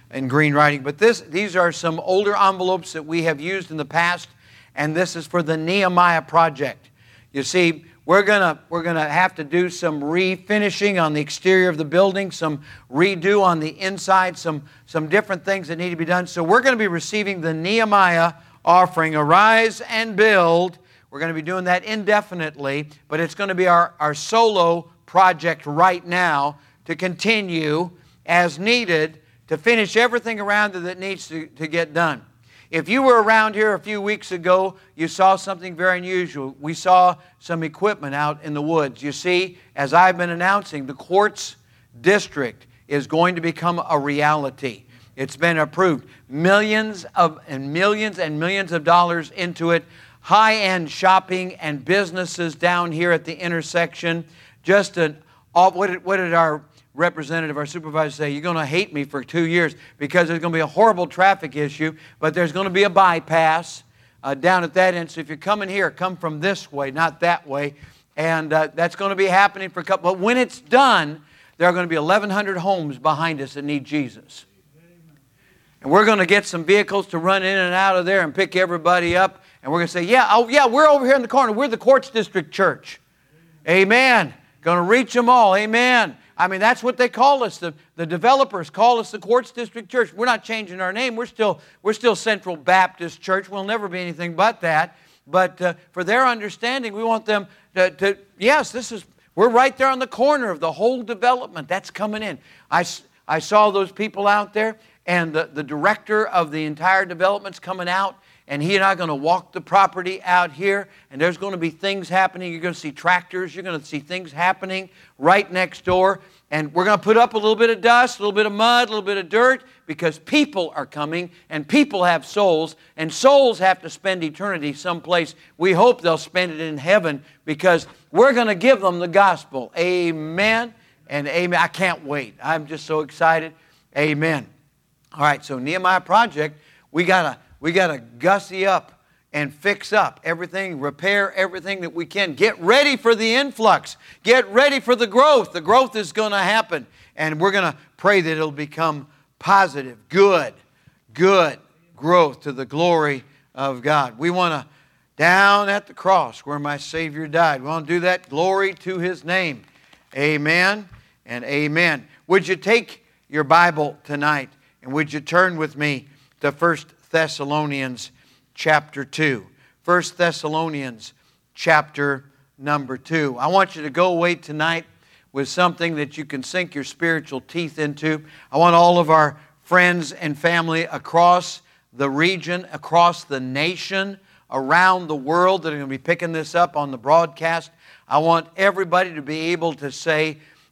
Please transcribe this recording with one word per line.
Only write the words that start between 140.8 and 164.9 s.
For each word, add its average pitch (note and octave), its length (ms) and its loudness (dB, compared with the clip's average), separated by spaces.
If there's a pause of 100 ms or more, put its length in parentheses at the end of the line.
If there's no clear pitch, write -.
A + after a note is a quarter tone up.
everything F#3 480 -6
that E3+ 120 -10
we E3 120 -8
can. F#3+ 280 -4
Get F#3 280 0
ready C4+ 360 4
for A#3 180 2
the A3 200 0
influx. A3 640 0 (260)
Get A#3 260 4
ready C4+ 300 4
for B3 160 0
the A3+ 120 -2
growth. B3 460 4
The F3 80 -6
growth A3+ 340 2
is G3 160 -6
gonna G#3 300 -2
happen. F3+ 440 -2 (300)
And D#3 240 -4
we're F#3+ 120 2
gonna F#3 260 -2 (200)
pray G3 240 2
that D#3+ 80 -2
it'll D#3 220 -2
become D3 560 -6 (320)
positive, C#3+ 580 0 (120)
good, F3 440 4 (600)
good E3+ 460 4 (360)
growth D#3 460 2
to D3 100 -10
the C3 140 -8
glory D3+ 580 0 (320)
of C3 260 -6
God. C3+ 360 0
We D#3+ 120 -2
wanna, F3 380 -2 (480)
"Down G3 520 4
at G3+ 200 -2
the E3+ 60 -20
cross E3 480 0
where C#3+ 180 -8
my C#3+ 180 -6
Savior D#3 500 -8
died." D3+ 340 2
We C3+ 60 -12
wanna D#3+ 180 -6
do E3+ 160 -2
that. F3+ 280 -2
Glory F#3+ 460 0
to F#3 240 -8
His E3+ 240 -6
name. E3 400 -4 (520)
Amen E3 720 0 (380)
and A#2+ 180 -12
amen. D3 640 -2 (200)
Would F3+ 200 2
you F#3 80 -2
take G3+ 500 -2 (240)
your D3+ 140 -2
Bible D#3+ 600 2
tonight D3 460 -2 (320)
and C3 120 -12